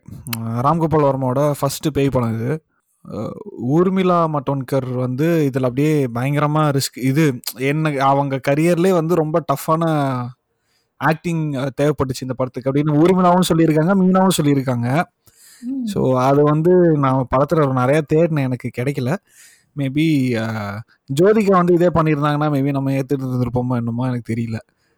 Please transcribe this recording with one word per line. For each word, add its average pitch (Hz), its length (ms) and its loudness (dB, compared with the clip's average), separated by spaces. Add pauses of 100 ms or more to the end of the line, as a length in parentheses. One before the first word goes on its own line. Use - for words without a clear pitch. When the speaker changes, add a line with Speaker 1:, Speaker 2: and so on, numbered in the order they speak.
(380)
Speaker 1:
ராம்கோபால் 143 760 0
வர்மாவோட 135 480 0
ஃபர்ஸ்ட் - 320 -4
பேய் 139 160 0
படம் 120 260 0
இது. 127 300 -6 (480)
அ, 107 200 -8 (360)
ஊர்மிளா 175 680 2
மட்டோன்கர் 131 560 -4
வந்து 135 600 0
இதுல 131 100 -2
அப்படியே 139 520 0
பயங்கரமா 147 540 0
ரிஸ்க், 135 300 -2
இது 131 420 0 (140)
என்ன, 139 500 -2
அவங்க 139 440 0
கரியர்லயே 165 420 2
வந்து 170 240 2
ரொம்ப 156 380 0
டஃப்பான 156 640 -2 (800)
ஆக்டிங், 156 580 -2
அ, 135 160 -4 (100)
தேவைப்பட்டுச்சு 143 400 -2
இந்த 131 140 -6
படத்துக்கு 127 380 -4
அப்படின்னு 147 320 2
ஊர்மிளாவும் 180 500 4
சொல்லியிருக்காங்க, 160 400 2
மீனாவும் 185 480 2
சொல்லியிருக்காங்க. 135 600 0 (580)
Speaker 2:
ம். 254 240 -6
Speaker 1:
So, 131 380 0
அது 139 200 4
வந்து 156 300 2 (200)
நான் 135 340 0 (100)
படத்துல 143 360 2
நிறைய 135 320 2 (100)
தேடினேன், 160 280 2
எனக்கு 127 360 -4
கிடைக்கல. 139 380 -2 (600)
Maybe, 139 640 0
ஆ, 110 440 -6 (380)
ஜோதிகா 208 300 4
வந்து 180 240 4
இதே 175 120 4
பண்ணியிருந்தாங்கன்னா, 151 640 0
maybe 139 200 0
நம்ம 135 200 -2
ஏத்துட்டு 135 280 -2
இருந்திருப்போமோ 123 580 -2
என்னமோ, 117 300 -4
எனக்கு 120 260 -6
தெரியல. 113 260 -4 (400)